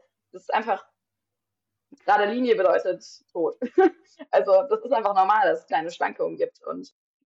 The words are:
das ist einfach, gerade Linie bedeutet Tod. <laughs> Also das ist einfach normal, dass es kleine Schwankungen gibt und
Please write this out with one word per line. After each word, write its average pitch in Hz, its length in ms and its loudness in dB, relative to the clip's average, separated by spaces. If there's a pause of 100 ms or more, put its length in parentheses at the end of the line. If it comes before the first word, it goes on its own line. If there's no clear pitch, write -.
(320)
das 180 120 -20
ist - 100 -6
einfach, 220 320 -4 (1200)
gerade 208 200 2
Linie 233 300 0
bedeutet 185 480 0 (280)
Tod. - 300 -4
<laughs> - 440 0 (260)
Also 294 380 4
das 220 140 -2
ist 240 80 -12
einfach 214 240 0
normal, 196 320 2
dass 160 140 -2
es - 60 -20
kleine 165 240 -4
Schwankungen 165 460 -6
gibt 160 280 -6
und - 280 -12 (320)